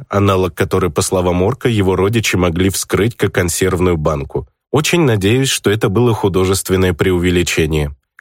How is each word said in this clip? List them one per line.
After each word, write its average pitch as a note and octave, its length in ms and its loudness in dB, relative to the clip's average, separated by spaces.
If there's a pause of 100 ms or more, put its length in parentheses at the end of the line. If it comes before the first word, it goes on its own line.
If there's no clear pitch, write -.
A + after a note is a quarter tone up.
аналог F#2+ 480 0
которой, F2+ 340 0
по F#2 120 -2
словам F2+ 420 0
орка, B2+ 240 0
его F#2+ 300 0
родичи G#2 400 0
могли F2+ 320 0
вскрыть, F#2+ 480 -2
как G2+ 160 -2
консервную F2+ 640 0
банку. D2 500 -4 (240)
Очень D#3 300 0
надеюсь, B2 480 2
что - 200 -2
это A2 200 0
было A2+ 240 2
художественное F#2 800 0
преувеличение. E2+ 960 0 (300)